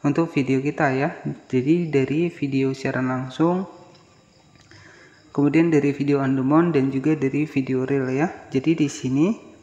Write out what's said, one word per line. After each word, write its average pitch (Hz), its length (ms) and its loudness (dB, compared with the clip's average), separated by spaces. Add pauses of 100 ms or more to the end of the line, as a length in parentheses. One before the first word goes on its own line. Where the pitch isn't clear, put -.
untuk 160 240 0
video 131 320 0
kita 147 320 0
ya. 139 160 0 (400)
Jadi 156 400 2
dari 143 400 0
video 135 400 -2
siaran 131 400 -4
langsung, 156 560 -2 (1700)
kemudian 156 400 4
dari 143 160 4
video 139 320 0
on 135 160 0
demand 151 400 2
dan 135 160 0
juga 147 240 0
dari 143 320 -2
video 131 320 -2
reel 131 320 -2
ya. 151 160 0 (240)
Jadi 160 320 2
di - 0 -
sini 139 480 0 (300)